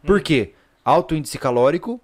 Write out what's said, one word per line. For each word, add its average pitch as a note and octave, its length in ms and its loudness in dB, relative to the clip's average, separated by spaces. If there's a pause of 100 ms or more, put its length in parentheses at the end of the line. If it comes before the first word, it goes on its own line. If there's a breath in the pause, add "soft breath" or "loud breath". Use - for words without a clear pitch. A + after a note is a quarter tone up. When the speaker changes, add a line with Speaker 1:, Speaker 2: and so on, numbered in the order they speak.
Speaker 1:
Por F#3+ 140 4
Speaker 2:
Hum. D3+ 40 -4
Speaker 1:
quê? B2 300 0 (300 soft breath)
Alto D#3+ 320 2
índice D3 220 -8
calórico C#3 680 0